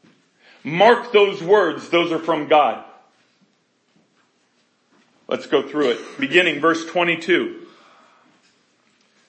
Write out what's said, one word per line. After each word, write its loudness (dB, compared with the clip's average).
Mark 2
those 2
words, 0
those 2
are -4
from -4
God. 2
Let's -8
go -2
through -2
it. -10
Beginning 0
verse 0
twenty-two. -4